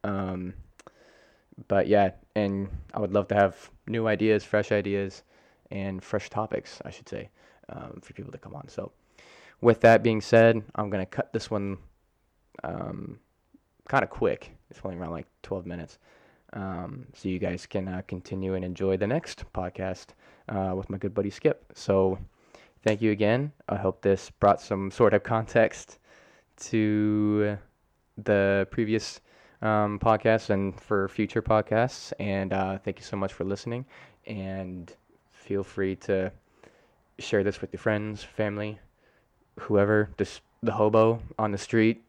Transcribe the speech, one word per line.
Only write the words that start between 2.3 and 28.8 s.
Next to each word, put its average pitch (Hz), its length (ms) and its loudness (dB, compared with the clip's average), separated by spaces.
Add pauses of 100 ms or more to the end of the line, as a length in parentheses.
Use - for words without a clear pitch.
and 98 340 -2 (240)
I - 60 -6
would 98 140 -4
love 101 160 2
to 101 60 0
have 101 360 2 (160)
new 113 200 -2
ideas, 107 360 2
fresh - 280 0
ideas, 101 520 -2 (480)
and 98 320 -8
fresh - 260 -6
topics, - 560 -8
I 87 60 -12
should - 180 -20
say, - 200 -10 (400)
um, - 320 -14
for - 120 -20
people - 180 -14
to - 60 -16
come - 160 -18
on. 143 140 -14
So - 240 -10 (680)
with 113 200 6
that 113 220 10
being 113 180 2
said, 113 400 6 (140)
I'm 104 140 -2
gonna 95 160 -2
cut - 280 -6
this 110 160 -6
one, 101 280 -4 (840)
um, - 560 -10 (720)
kinda 131 180 2
quick. - 440 -4 (180)
It's - 140 -20
only 92 140 -8
around, 85 140 -8
like, 80 160 -10 (140)
twelve 92 240 -8
minutes. 87 320 -14 (560)
Um, 92 600 -10
so - 160 -6
you 92 100 -2
guys 90 260 -4
can, 95 220 -6
uh, 92 200 -6
continue 95 460 -6
and 92 100 -4
enjoy 95 340 -2
the 98 100 0
next - 460 -6
podcast, 92 540 -8 (420)
uh, 95 260 -2
with 95 140 -8
my 98 80 -6
good 98 160 -6
buddy 101 160 -2
Skip. - 440 -2
So 95 460 2 (640)
thank 110 180 0
you 110 100 4
again. 113 400 2 (160)
I 101 100 -2
hope 95 240 -2
this 98 280 2
brought 101 320 4
some 98 300 -4
sort 107 220 4
of 104 100 2
context - 760 0 (580)
to 107 1000 0 (600)
the 98 540 2
previous, 110 500 -2 (400)